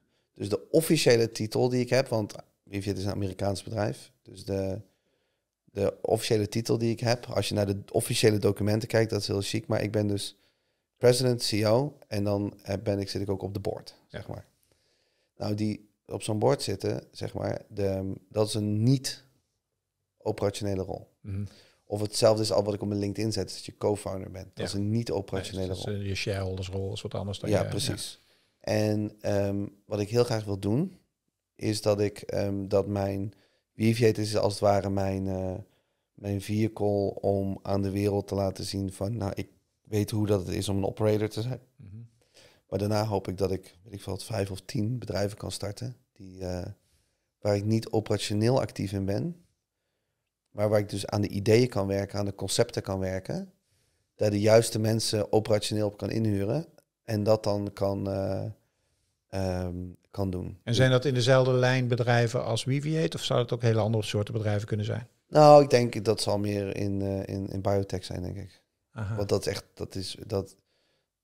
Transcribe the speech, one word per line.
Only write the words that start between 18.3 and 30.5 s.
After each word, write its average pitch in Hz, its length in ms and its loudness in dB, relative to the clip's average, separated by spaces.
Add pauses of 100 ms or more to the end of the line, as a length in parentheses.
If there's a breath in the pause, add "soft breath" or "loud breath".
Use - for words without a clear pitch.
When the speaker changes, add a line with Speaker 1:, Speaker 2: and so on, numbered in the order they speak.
Speaker 1:
is - 60 -6
een 104 280 0
niet-operationele - 2000 -4
rol. - 240 -10 (140)
Speaker 2:
Mhm. 101 240 -8 (420 loud breath)
Speaker 1:
Of 104 140 -4
hetzelfde 107 420 4
is 104 100 -2
al 101 120 4
wat 104 100 -2
ik 101 80 -8
op 98 60 -2
mijn 101 120 -2
LinkedIn 101 320 -2
zet, 98 180 -4
is - 60 -14
dat - 80 -14
je - 140 -16
co-founder 98 520 -4
bent. 92 160 -14
Dat - 120 -20
Speaker 2:
Ja. 107 60 -6
Speaker 1:
is 101 80 -6
een 101 180 -2
niet-operationele 95 760 -4
Speaker 2:
Nee, 92 100 -6
dus, - 80 -8
Speaker 1:
rol. 104 100 -6
Speaker 2:
eh, 101 120 -6
je 98 80 -4
shareholdersrol 95 760 -4
is 107 100 -10
wat 104 120 -8
anders 98 240 -6
dan 107 120 -4
Speaker 1:
Ja, 98 120 4
Speaker 2:
je, 101 60 -4
Speaker 1:
precies. - 520 -6 (400 soft breath)
Speaker 2:
ja. - 120 -4
Speaker 1:
En, 107 480 2
ehm, 101 460 0 (200)
wat 104 140 -2
ik 101 80 -2
heel 120 160 4
graag 110 200 -2
wil 101 140 -4